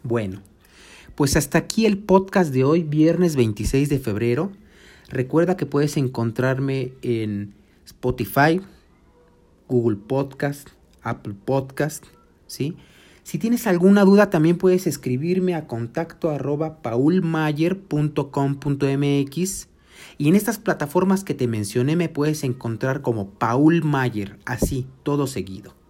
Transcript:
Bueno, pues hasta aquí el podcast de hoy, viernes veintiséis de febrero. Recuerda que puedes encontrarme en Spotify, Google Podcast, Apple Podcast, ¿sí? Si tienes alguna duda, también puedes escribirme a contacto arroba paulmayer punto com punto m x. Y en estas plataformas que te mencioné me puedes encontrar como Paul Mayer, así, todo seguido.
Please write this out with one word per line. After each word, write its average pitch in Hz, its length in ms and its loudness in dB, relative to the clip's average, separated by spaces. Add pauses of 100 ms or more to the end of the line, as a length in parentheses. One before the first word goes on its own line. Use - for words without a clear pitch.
Bueno, 107 380 -4 (720)
pues 143 200 0
hasta 156 220 0
aquí 220 300 0
el 202 100 2
podcast 190 560 2
de 127 100 2
hoy, 160 200 2
viernes 156 520 2
veintiséis 123 540 0
de 143 100 0
febrero. 120 520 -2 (580)
Recuerda 160 480 0
que 143 80 -4
puedes 147 320 0
encontrarme 131 1040 -2
en 107 540 -4 (300)
Spotify, 143 760 0 (1080)
Google 117 260 2
Podcast, 139 720 -6 (360)
Apple 113 320 -8 (100)
Podcast, 135 600 -4 (420)
¿sí? - 280 -6 (480)
Si - 140 -8
tienes 233 300 0
alguna 196 360 6
duda, 202 280 8
también 170 260 4
puedes 185 300 2
escribirme 165 680 -2
a 156 140 -6
contacto 156 640 -6
arroba 147 500 -4
paulmayer 160 1000 0
punto 147 520 -2
com 139 240 -2
punto 139 320 -2
m 143 320 0
x. 165 500 -6 (480)
Y 147 100 0
en 175 80 6
estas 214 220 0
plataformas 185 680 0
que 147 100 -6
te 123 140 -2
mencioné 120 480 -2
me 170 140 -2
puedes 151 340 -2
encontrar 131 580 -4
como 110 280 -4
Paul 147 540 2
Mayer, 123 640 -4
así, 123 420 -4 (160)
todo 143 240 -2
seguido. 95 480 -12 (140)